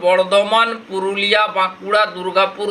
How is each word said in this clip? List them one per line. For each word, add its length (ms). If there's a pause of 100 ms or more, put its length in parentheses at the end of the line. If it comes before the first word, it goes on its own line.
বর্ধমান, 640 (200)
পুরুলিয়া, 600
বাঁকুড়া, 580
দুর্গাপুর, 640